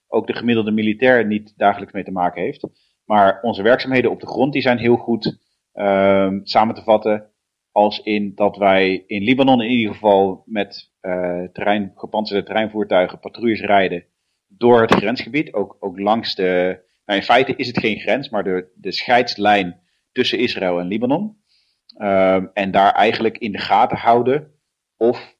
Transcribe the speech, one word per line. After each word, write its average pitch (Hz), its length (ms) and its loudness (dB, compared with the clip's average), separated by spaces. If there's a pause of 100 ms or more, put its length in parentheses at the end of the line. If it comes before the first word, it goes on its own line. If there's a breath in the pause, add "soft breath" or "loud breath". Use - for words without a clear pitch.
ook 110 180 -2
de 113 80 -4
gemiddelde 113 360 -2
militair 110 560 2
niet 104 300 -6
dagelijks 98 360 0
mee 92 120 -8
te 101 60 -14
maken 87 320 -4
heeft. 123 260 -8 (360)
Maar 98 380 4
onze 104 200 -4
werkzaamheden 123 480 2
op - 100 -8
de - 60 -16
grond, 139 260 -2
die 135 100 -2
zijn 123 160 2
heel 120 180 2
goed, - 420 -4 (340)
ehm, 98 680 2
samen 110 320 0
te - 80 -16
vatten 107 480 0 (420)
als 104 300 2
in 104 320 -2
dat 101 220 0
wij 95 500 2
in 104 160 -6
Libanon 131 400 2
in 113 80 -4
ieder 110 240 0
geval 98 520 2
met, - 540 -8
eh, 90 420 -4 (100)
terrein, 101 420 -4
gepantserde 104 480 -4
terreinvoertuigen 104 760 -2
patrouilles 107 420 -4
rijden 95 440 0 (420)
door 120 340 4
het 113 140 2
grensgebied. 117 580 -4
Ook, 98 280 -6
ook 95 180 -10
langs 107 360 -2
de, 92 460 0 (260)
nou, 104 120 -2
in 113 60 -6
feite 131 320 2
is 127 100 -6
het 120 120 -6
geen 107 200 -2
grens, 117 300 -4
maar 104 160 -6
de, 92 300 -6
de 92 180 -12
scheidslijn 104 880 0 (320)
tussen 120 260 -2
Israël 92 420 -2
en 90 60 -6
Libanon. 127 500 -4 (600)
Ehm, 95 560 2
en 98 180 -4
daar 98 220 4
eigenlijk 110 460 0
in 110 140 -8
de 98 60 -10
gaten 110 380 0
houden 120 560 0 (440)
of - 440 -2